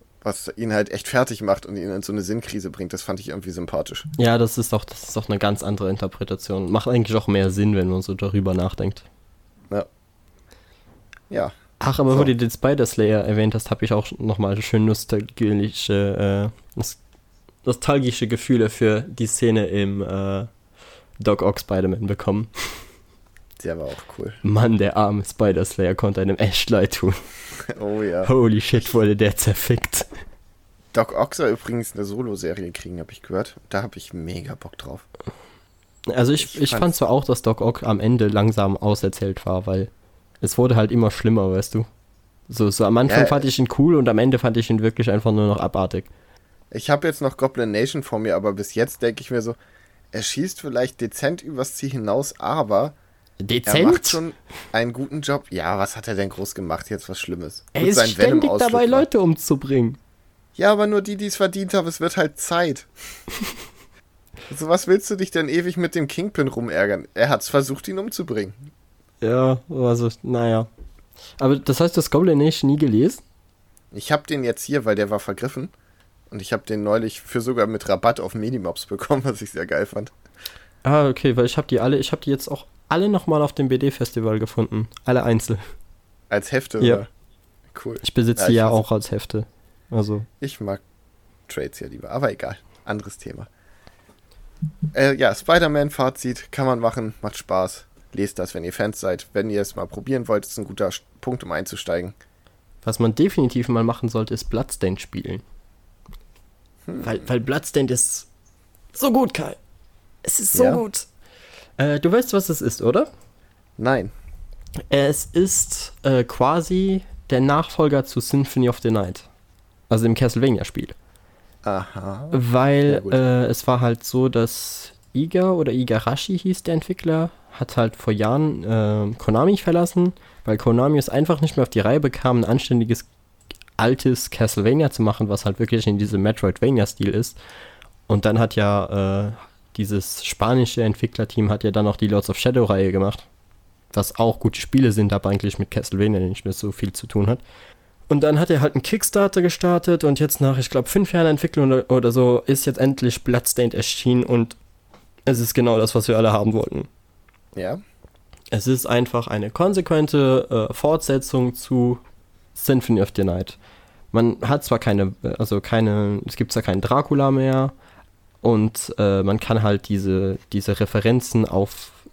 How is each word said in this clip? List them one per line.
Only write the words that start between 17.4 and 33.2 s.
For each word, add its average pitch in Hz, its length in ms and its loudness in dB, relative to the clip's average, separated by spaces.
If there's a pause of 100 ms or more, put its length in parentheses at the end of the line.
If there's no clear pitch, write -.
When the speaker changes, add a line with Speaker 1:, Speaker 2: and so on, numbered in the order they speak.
Speaker 2:
nostalgische 127 600 0
Gefühle 113 420 2
für 107 320 2
die - 260 -6
Szene 110 400 2
im, 98 340 -2
äh, 98 440 -4 (760)
Doc 104 220 0
Ock 98 180 0
Spider-Man 95 480 -2
bekommen. 101 400 -2 (1160)
Speaker 1:
Der 82 140 -6
war 76 100 -8
auch 71 160 -12 (140)
cool. - 240 -10
Speaker 2:
Mann, 107 360 4
der 98 180 2
arme 104 300 2
Spider-Slayer 95 680 0
konnte 101 260 0
einem 95 160 2
echt - 320 0
leid 101 260 4
tun. 95 240 2
Speaker 1:
<laughs> - 40 -16 (560)
Oh 104 220 -4
ja. 92 260 -2
Speaker 2:
Holy 113 340 4
shit, - 320 0
wurde 107 240 4
der 104 180 2
zerfickt. - 680 -2 (880)
Speaker 1:
Doc 113 200 0
Ock - 220 -2
soll 143 140 0
übrigens 117 440 -4
eine 104 120 -8
Solo-Serie 98 680 -6
kriegen, 87 280 -12
hab 80 120 -14
ich - 100 -20